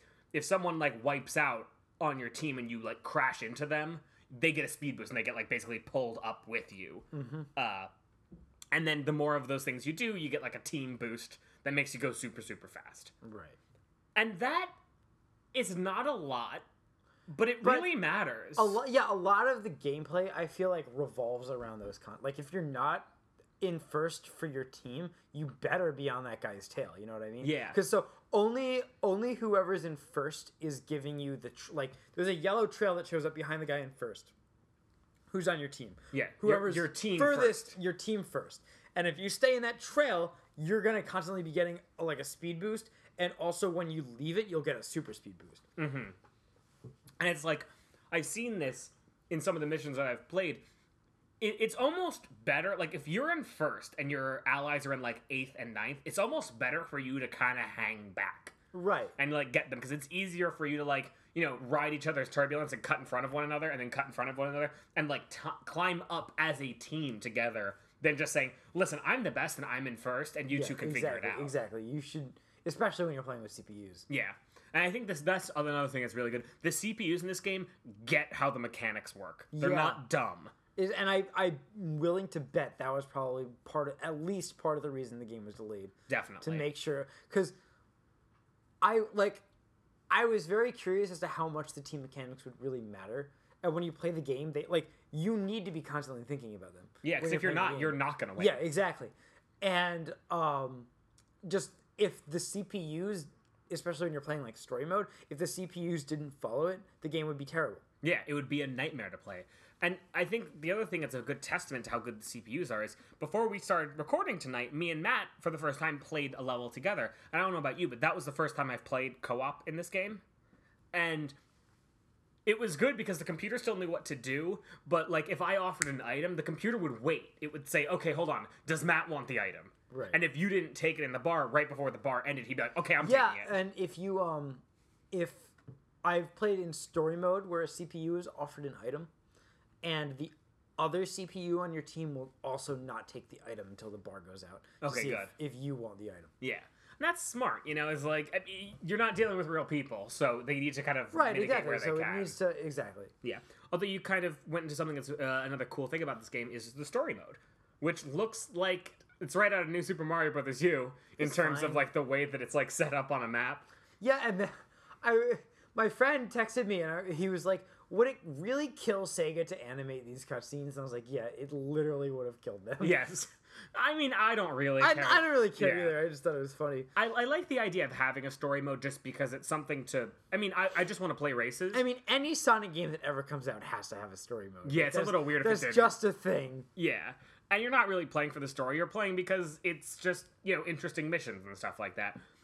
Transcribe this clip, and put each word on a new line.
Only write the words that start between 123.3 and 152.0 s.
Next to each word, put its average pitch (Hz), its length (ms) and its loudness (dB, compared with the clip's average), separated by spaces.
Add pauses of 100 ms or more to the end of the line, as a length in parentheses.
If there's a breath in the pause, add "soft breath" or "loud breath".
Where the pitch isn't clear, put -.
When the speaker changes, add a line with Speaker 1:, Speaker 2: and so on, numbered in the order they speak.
Speaker 1:
still 233 180 0
knew 180 140 -2
what - 160 -4
to 147 100 -6
do, 143 460 -4 (260 loud breath)
but, 160 220 4
like, 156 200 2
if 180 120 -2
I 185 160 2
offered 180 300 0
an 131 140 -4
item, 147 340 -2
the 156 80 -2
computer 202 340 -2
would 131 240 -2
wait. 143 300 0 (100)
It 151 100 -6
would 143 180 -12
say, 151 180 4
"Okay, 165 260 0
hold 160 160 0
on, 110 180 -2 (180 loud breath)
does 151 180 0
Matt 165 260 2
want 139 180 -4
the 120 120 0
item?" 87 320 -4 (200)
Speaker 2:
Right. 127 220 -6
Speaker 1:
And 170 100 6
if 135 120 2
you 180 140 0
didn't 180 260 2
take 160 220 2
it 156 60 -2
in 131 80 -4
the 127 80 -2
bar 151 280 2
right 147 200 4
before 139 240 -2
the 113 60 -6
bar 127 280 0
ended, 135 220 -4
he'd - 80 -4
be 123 80 0
like, 120 140 -4
"Okay, 170 180 4
I'm 151 120 4
Speaker 2:
Yeah, 247 260 6
Speaker 1:
taking 202 100 -6
it." 196 80 -10
Speaker 2:
and 190 260 0
if 185 200 -4
you, 190 240 0
um, 147 400 -4 (500)
if 175 220 -2 (720)
I've 175 320 2
played 202 240 2
in 170 140 -4
story 160 440 0
mode 185 300 2
where 170 140 0
a 156 60 0
C - 180 -8
P 165 140 -10
U 165 160 0
is 175 120 -4 (100)
offered 147 280 -8
an 135 160 -8
item, 139 280 -6 (720 soft breath)
and 151 360 -2
the 151 140 -6 (460)
other 160 280 2
C 185 200 -6
P 185 160 -8
U 175 200 2
on 170 100 -4
your 160 100 -4
team 156 340 -6
will 131 180 -8 (100)
also 135 320 -4
not 127 320 -8
take - 220 -14
the 120 100 -18 (100)
item 104 200 -8
until 107 200 -12
the 104 80 -10
bar 98 220 -12
goes 92 240 -16
out 90 200 -18 (180 soft breath)
to 151 60 0
Speaker 1:
Okay, 127 140 0
Speaker 2:
see 135 100 0
Speaker 1:
good. 98 180 -4 (100)
Speaker 2:
if, 147 140 -6
if - 20 -14
you 139 200 -4
want 110 240 -10
the 104 100 -8
item. 85 200 -16 (120)
Speaker 1:
Yeah. 123 180 -2 (400 loud breath)
And 302 100 0
that's 339 140 0
smart, 233 420 -2
you 151 100 -4
know, 151 140 0
it's 147 140 -2
like, 151 300 0
I 190 120 0
mean, 190 360 -12
you're 190 180 0
not 220 160 4
dealing 208 200 4
with 175 120 0
real 160 180 0
people, 120 440 -2
so 123 360 4
they 143 140 2
need 139 160 0
to 135 80 -4
kind 143 140 2
of 123 160 -4
Speaker 2:
Right, 285 200 6
Speaker 1:
mitigate 208 160 2
Speaker 2:
exactly. 247 200 4
Speaker 1:
where 117 100 2
they - 60 -2
Speaker 2:
So 156 140 2
Speaker 1:
can. 202 160 0